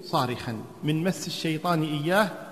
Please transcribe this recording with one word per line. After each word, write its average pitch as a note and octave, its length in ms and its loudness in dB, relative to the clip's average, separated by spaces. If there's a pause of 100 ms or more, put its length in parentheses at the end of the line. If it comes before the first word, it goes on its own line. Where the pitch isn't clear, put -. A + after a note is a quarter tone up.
صارخا B2 540 0 (280)
من D#3 200 2
مس F#3 240 0
الشيطان D#3+ 560 0
إياه D#3+ 460 2 (220)